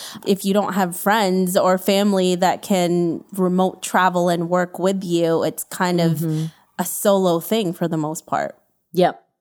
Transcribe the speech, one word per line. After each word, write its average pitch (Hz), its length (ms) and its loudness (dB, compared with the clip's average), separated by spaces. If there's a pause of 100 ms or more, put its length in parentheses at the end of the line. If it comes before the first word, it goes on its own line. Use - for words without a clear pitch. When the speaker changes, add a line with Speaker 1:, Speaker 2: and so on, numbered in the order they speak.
(260)
Speaker 1:
If 190 180 0
you 196 80 0
don't 190 200 0
have 180 240 -2
friends 185 600 0
or 185 220 4
family 196 560 2
that 180 280 0
can 175 600 0 (120)
remote 185 480 0 (100)
travel 180 380 2
and 170 180 -2
work 180 300 -2
with 190 260 0
you, 170 380 2
it's 160 220 -4
kind 180 360 -2
of 170 120 2
Speaker 2:
Mm-hmm. 156 340 -2 (320)
Speaker 1:
a 175 60 -4
solo 190 560 0
thing 190 340 -2
for 175 140 -4
the 165 100 -4
most 156 280 -6
part. - 300 -4 (380)
Speaker 2:
Yep, 170 280 2 (180)